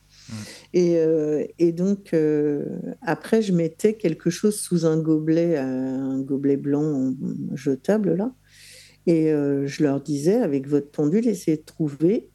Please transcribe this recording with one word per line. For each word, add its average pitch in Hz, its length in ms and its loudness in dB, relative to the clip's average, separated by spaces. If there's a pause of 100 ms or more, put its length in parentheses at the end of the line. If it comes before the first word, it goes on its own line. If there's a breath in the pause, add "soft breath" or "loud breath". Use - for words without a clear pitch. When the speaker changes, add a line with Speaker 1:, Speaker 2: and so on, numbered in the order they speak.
(300 loud breath)
Speaker 1:
Mm. 117 40 -16 (400 loud breath)
Speaker 2:
Et, 175 240 4
euh, 156 480 2 (140)
et 170 140 4
donc, 196 400 -2
euh, 151 520 2 (360)
après, 220 400 0
je 202 120 0
mettais 170 420 0
quelque 165 340 -2
chose 208 300 0
sous 170 260 -2
un 160 120 2
gobelet, 160 600 2
euh, 135 40 -2
un 131 600 -4
gobelet 139 360 0
blanc 143 560 0 (400)
jetable, 160 640 0
là. 220 180 -2 (720 loud breath)
Et, 160 240 4
euh, 143 360 0
je 139 160 -4
leur 139 180 2
disais : « 151 400 0
Avec 139 260 -2
votre 143 240 0
pendule, 175 360 0
essayez 175 300 0
de 151 60 -12
trouver 156 720 -2